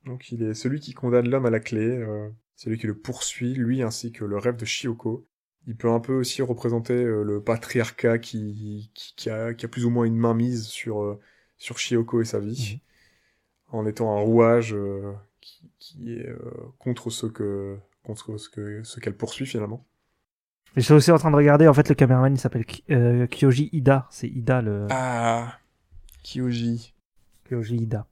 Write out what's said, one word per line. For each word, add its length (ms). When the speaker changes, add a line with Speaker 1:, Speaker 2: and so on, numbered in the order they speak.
Speaker 1:
Donc 240
il 140
est 100
celui 240
qui 140
condamne 360
l'homme 180
à 40
la 100
clé, 240
euh, 440
celui 240
qui 80
le 100
poursuit, 580
lui 280
ainsi 300
que 120
le 140
rêve 180
de 100
Shioko. 600
Il 100
peut 140
un 100
peu 140
aussi 280
représenter, 520
euh, 280
le 180
patriarcat 760
qui, 760
qui, 220
qui 140
a, 240
qui 100
a 40
plus 180
ou 40
moins 140
une 120
mainmise 500
sur, 360
euh, 180
sur 220
Shioko 420
et 40
sa 160
vie, 420
Speaker 2:
Mhm. 60
Speaker 1:
en 80
étant 300
un 40
rouage, 540
euh, 380
qui, 380
qui 360
est, 140
euh, 100
contre 320
ce 160
que, 500
contre 360
ce 100
que, 340
ce 180
qu'elle 160
poursuit 300
finalement. 400
Speaker 2:
Mais 60
je 60
suis 80
aussi 180
en 60
train 120
de 60
regarder, 320
en 60
fait, 160
le 40
caméraman, 400
il 40
s'appelle 260
Ki-, 260
euh, 360
Kyoji 460
Ida. 380
C'est 180
Ida 340
le 280
Speaker 1:
Ah, 680
Kyoji. 720
Speaker 2:
Kyoji 280
Ida. 360